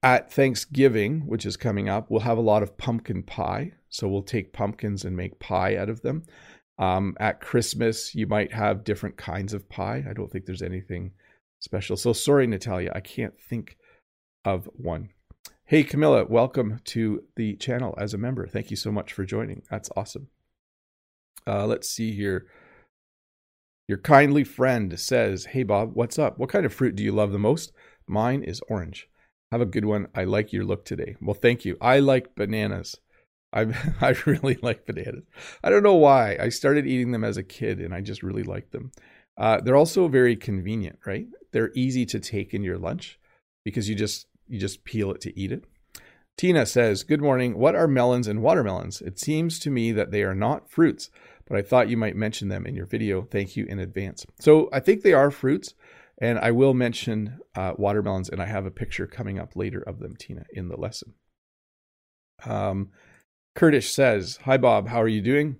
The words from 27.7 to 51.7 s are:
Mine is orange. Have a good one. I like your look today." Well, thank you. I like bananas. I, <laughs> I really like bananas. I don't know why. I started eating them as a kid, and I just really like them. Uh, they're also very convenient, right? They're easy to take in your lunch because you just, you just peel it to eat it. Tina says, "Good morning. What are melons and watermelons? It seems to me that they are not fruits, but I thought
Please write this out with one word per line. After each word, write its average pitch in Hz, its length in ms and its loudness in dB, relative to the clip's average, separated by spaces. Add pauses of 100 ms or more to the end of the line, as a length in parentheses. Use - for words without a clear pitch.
Mine 117 380 0
is - 240 -10
orange. 90 400 -8 (420)
Have 117 100 0
a 120 60 2
good 101 180 -2
one. 107 300 0
I 95 80 -2
like 104 300 0
your 98 120 -4
look 98 200 -4
today." - 360 -8
Well, 101 140 -4
thank 120 300 2
you. 90 160 -4
I 127 180 4
like 135 380 2
bananas. 104 600 -4 (560)
I, 110 100 0
<laughs> 120 380 -2
I 131 140 4 (120)
really 139 360 0
like 120 240 -4
bananas. - 380 -10 (400)
I - 60 2
don't 202 120 6
know 202 140 8
why. 135 440 8
I 117 100 0
started 143 360 2
eating 123 240 0
them 110 140 -2
as 110 120 -2
a 101 60 -6
kid, 101 380 -6
and 87 120 -8
I 90 80 -8
just 101 220 -10
really 98 220 -6
like 92 260 -10
them. 120 220 -12 (440)
Uh, 107 240 2
they're 127 160 4
also 160 300 4
very 127 300 4
convenient, 98 680 -6
right? 117 220 -6 (240)
They're 113 240 0
easy 127 320 0
to 107 140 -6
take - 340 -8
in 104 80 -4
your 90 160 -4
lunch 92 400 -8 (460)
because 104 240 -4
you 107 80 -2
just, 104 320 -6 (180)
you 113 140 -8
just - 240 -8
peel 104 260 -4
it - 120 -8
to - 140 -12
eat 95 140 -6
it. - 140 -8 (720)
Tina 170 280 4
says, 110 380 4
"Good 156 180 2
morning. 127 380 2
What 139 160 6
are 165 140 4
melons 123 400 4
and 104 120 -2
watermelons? 101 640 0
It 90 160 -10
seems 160 400 -2
to 147 120 -4
me 117 200 0
that 104 220 -2
they 104 100 0
are 95 120 -2
not 110 360 -2
fruits, - 400 2 (340)
but - 140 -2
I 101 40 0
thought 120 260 4